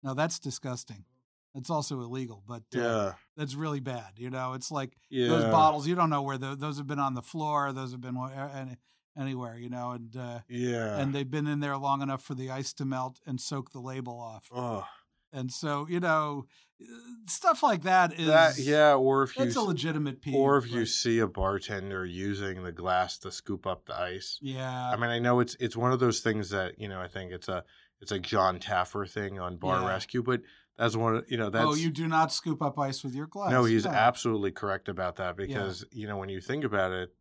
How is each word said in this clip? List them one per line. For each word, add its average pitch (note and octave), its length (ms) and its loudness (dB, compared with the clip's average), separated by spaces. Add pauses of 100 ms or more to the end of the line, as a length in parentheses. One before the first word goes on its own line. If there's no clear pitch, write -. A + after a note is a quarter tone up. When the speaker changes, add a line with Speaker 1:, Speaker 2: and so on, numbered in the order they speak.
Speaker 1:
Now, C3+ 120 -6
that's D#3+ 260 0
disgusting. B2 640 -8 (500)
That's C3 160 -8
also D3 300 -2
illegal, A#2+ 480 -8
but, A#2 160 -12 (100)
uh, B2 60 0
Speaker 2:
Yeah. A2 340 0 (220)
Speaker 1:
that's C#3+ 180 -6
really D3 260 -4
bad, A#2+ 380 -10
you B2 100 -10
know? B2+ 260 -6
It's C3 180 -8
like C3+ 260 -6 (120)
those A#2+ 340 4
Speaker 2:
Yeah. A2 80 2
Speaker 1:
bottles, D3+ 340 6
you E3+ 80 2
don't E3+ 160 4
know C#3+ 120 0
where C#3 140 -4
tho-, C3+ 200 -6
those C#3+ 220 -4
have C#3+ 100 -8
been C#3+ 100 -2
on C#3 160 0
the B2 80 -6
floor, D3 500 -2
those C3 200 -6
have B2+ 80 -10
been B2 160 -6
wha-, B2+ 120 -6
a-, C3+ 260 -8
any-, C3 220 -10 (400)
anywhere, B2+ 400 -6
you A#2+ 140 -10
know? B2 220 -6
And, A#2 240 -12
uh, A#2+ 320 -8
Speaker 2:
Yeah. A#2+ 500 -2
Speaker 1:
and C#3 160 0
they've C#3 160 -2
been D3+ 160 -2
in D3 140 0
there C#3+ 160 -2
long C#3 260 0
enough C3+ 200 -4
for - 120 -8
the C3 160 -8
ice C3+ 240 -6
to C#3+ 100 -6
melt C3 420 -4
and B2+ 140 -4
soak C3+ 320 -6
the C#3 80 -14
label B2 400 -8
off. A2+ 340 -14
Speaker 2:
Ugh. A#2+ 300 -4 (480)
Speaker 1:
And B2+ 200 -6
so, D3 360 -4
you F3 120 0
know, D3+ 460 2 (340)
uh, - 40 -18 (420)
stuff - 360 2
like A3 200 4
that F3+ 360 6
is E3 100 2
Speaker 2:
That, D#3 300 8
yeah, D3 360 8
or C3+ 300 6
if C3 120 -8
you C4 80 2
Speaker 1:
that's A#2+ 120 2
a B3+ 40 2
Speaker 2:
s-, G#3+ 60 2
Speaker 1:
legitimate D3+ 560 -2
peeve, C#3 120 -4
Speaker 2:
or C#3 240 6
if A#2+ 120 -2
you A#2+ 100 0
Speaker 1:
but A2 80 0
Speaker 2:
see A#2 300 2
a A2 80 4
bartender F#2+ 800 -2
using F#2+ 560 -4
the F2+ 100 -8
glass F2+ 480 0
to F#2+ 120 -10
scoop - 340 -8
up F#2 200 -6
the A#1+ 120 -8
ice. F2+ 420 -6
Speaker 1:
Yeah. C3 500 -6
Speaker 2:
I B2 60 0
mean, A#2 140 0
I A#2 80 0
know B2 220 4
it's, A#2+ 180 0
it's A#2+ 180 -4
one B2 160 2
of B2+ 80 2
those A#2+ 200 4
things G#2+ 300 0
that, F#2+ 280 -2
you G#2+ 100 -8
know, F#2+ 120 -8
I F2+ 80 -8
think F#2 240 -10
it's F2+ 160 -10
a, F#2 160 -4 (360)
it's G2+ 120 -8
a G2+ 80 -2
Jon F#2 400 4
Taffer F#2+ 500 -2
thing G2+ 300 -6
on F2+ 160 -6
Bar F#2 260 2
Speaker 1:
Yeah. F#2+ 60 0
Speaker 2:
Rescue, F#2+ 340 -2
but B2 200 0 (340)
that's A2+ 200 2
one A2+ 200 2
of, - 140 -2
you B2+ 60 -2
know, A2+ 100 0
Speaker 1:
Oh, G2+ 40 -2
Speaker 2:
that's A2+ 300 2
Speaker 1:
you E3 100 2
do D#3+ 160 -4
not D#3+ 260 4
scoop - 300 -2
up C#3+ 160 -2
ice C3+ 240 -2
with C3+ 120 -6
your D3 120 -6
glass. G3 240 -4
Speaker 2:
No, B2+ 140 6
he's A2+ 200 6
Speaker 1:
No. - 60 0
Speaker 2:
absolutely A2 640 4
correct G2 360 -4
about F#2 280 -4
that F2+ 220 -4
Speaker 1:
Yeah. G2 80 -4
Speaker 2:
because, G2 440 -4
you G#2+ 160 -10
know, G#2 100 -6
when F#2+ 120 -6
you F#2+ 120 -6
think C3+ 240 -4
about G2+ 280 2
it F#2 280 -4